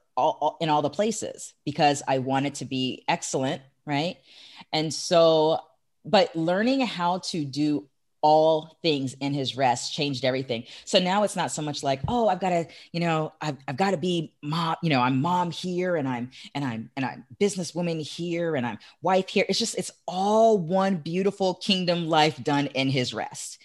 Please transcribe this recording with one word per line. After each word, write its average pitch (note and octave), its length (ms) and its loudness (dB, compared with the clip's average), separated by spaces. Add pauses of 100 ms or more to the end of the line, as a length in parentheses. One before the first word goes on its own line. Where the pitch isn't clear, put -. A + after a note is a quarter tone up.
(160)
all, C#3+ 240 0
all, D3+ 200 -2
in D#3+ 80 0
all D3+ 120 2
the C#3+ 100 0
places - 640 -6 (100)
because D3 420 2
I C3+ 120 2
wanted C3+ 380 0
to C3 80 -10
be B2+ 440 -4
excellent, D3 520 -2 (240)
right? D3+ 320 -4 (560)
And D#3 220 -2
so, D#3+ 640 4 (460)
but F3+ 320 2
learning G3+ 500 2
how F3+ 320 -2
to E3+ 260 -6
do C#3+ 440 -2 (380)
all D#3 540 4
things C3+ 400 0
in C#3 140 -2
his B2+ 200 -2
rest B2 380 0
changed C#3 320 -4
everything. B2+ 400 -2 (220)
So G3+ 120 2
now F#3 260 2
it's G3 120 -4
not E3 140 -2
so - 100 -6
much D3 220 -6
like, C3+ 260 0
"Oh, A#3+ 200 2
I've F#3 120 0
gotta, F3 280 0 (220)
you E3+ 100 -4
know, D#3+ 380 0
I've, D3+ 200 -6 (100)
I've C#3 80 -6
gotta F#3+ 220 0
be E3+ 340 -2 (100)
mom, D#3+ 400 -2
you E3 60 0
know, C3 140 4
I'm C3 180 4
mom F3 300 0
here F3+ 460 -4
and C#3 120 -2
I'm, B2 220 -6 (240)
and C#3+ 100 -4
I'm, A#2 320 -6
and C3+ 80 -4
I'm - 220 -8 (120)
businesswoman F3 640 -2
here E3+ 560 -4
and A#2+ 100 0
I'm G#2+ 120 -8 (240)
wife F#3 260 2
here." G3 180 2
It's F#3+ 120 0
just, - 180 -4
it's - 140 -6 (160)
all G#3+ 500 4
one F#3+ 420 2
beautiful F#3 580 0
kingdom F3 520 0
life D#3 340 4
done C#3+ 260 0
in C3+ 200 0
his C3 240 0
rest - 520 -10